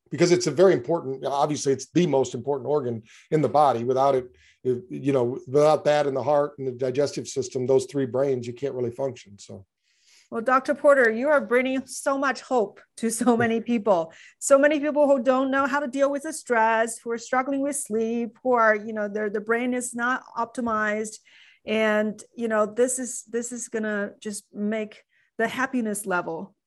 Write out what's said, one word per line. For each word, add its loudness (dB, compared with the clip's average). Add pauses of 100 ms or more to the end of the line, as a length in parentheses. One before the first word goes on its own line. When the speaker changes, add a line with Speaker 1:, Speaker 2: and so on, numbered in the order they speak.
(120)
Speaker 1:
because 4
it's 2
a -2
very 6
important, -4
obviously 0
it's -4
the 4
most 2
important -6
organ -2 (300)
in 2
the 2
body. 4
Without 2
it, 0 (360)
if, 0 (100)
you -4
know, 0
without 4
that 2
in -2
the -2
heart 0
and -6
the -6
digestive -2
system, -6
those 4
three -2
brains, -2
you -8
can't -6
really -4
function, -8
so. -20 (640)
Speaker 2:
Well, -6
Doctor 2
Porter, 6
you -2
are 4
bringing 0
so -2
much -2
hope -2 (180)
to -2
so 2
many 0
people. 0 (260)
So 4
many 4
people 2
who 4
don't 0
know 2
how -2
to -4
deal 0
with -4
the -8
stress, 0
who -10
are -4
struggling -2
with -2
sleep, -4
who 2
are, 4
you -8
know, -4
their, -4
their -4
brain -2
is -8
not -2 (160)
optimized. -4 (480)
And, 0 (120)
you -4
know, 2
this 0
is, -8
this -6
is -12
gonna -4 (100)
just -10
make -6 (360)
the 0
happiness -4
level -6 (120)